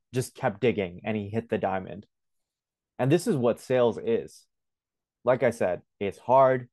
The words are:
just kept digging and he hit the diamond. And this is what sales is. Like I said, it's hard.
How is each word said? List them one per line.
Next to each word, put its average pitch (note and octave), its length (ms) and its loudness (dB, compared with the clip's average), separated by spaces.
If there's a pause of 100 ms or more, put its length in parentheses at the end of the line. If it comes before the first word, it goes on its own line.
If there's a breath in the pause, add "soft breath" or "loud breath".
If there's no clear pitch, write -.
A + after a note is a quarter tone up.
(140)
just B2 220 -6
kept G#2 260 -4
digging F#2+ 420 -2
and A2 140 -4
he G#2 100 -6
hit A2+ 220 -6
the A2 80 -2
diamond. F#2+ 480 -6 (920)
And C3 140 0
this E3+ 160 2
is - 80 0
what A#2+ 240 0
sales A#2+ 380 2
is. G#2+ 480 -4 (800)
Like B2 180 2
I B2 60 4
said, F#2 320 -2 (180)
it's G2+ 180 -4
hard. C3 560 2